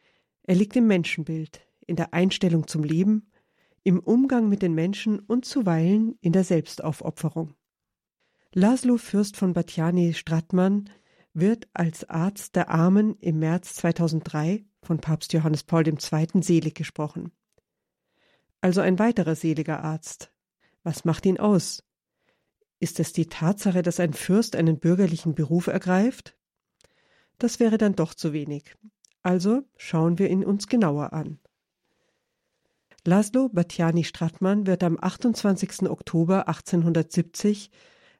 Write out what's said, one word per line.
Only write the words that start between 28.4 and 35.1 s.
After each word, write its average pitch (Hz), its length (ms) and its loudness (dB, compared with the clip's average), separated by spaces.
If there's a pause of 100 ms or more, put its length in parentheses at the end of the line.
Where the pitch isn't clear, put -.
Also 185 420 0 (120)
schauen 170 420 0
wir 190 140 2
ihn 190 120 0
uns 202 240 -2
genauer 147 460 0
an. 156 260 -8 (1700)
Laszlo 208 480 2
Batthyány 170 500 0
Stratmann 190 600 -2
wird 185 180 0
am 165 160 2
achtundzwanzigsten 196 880 -2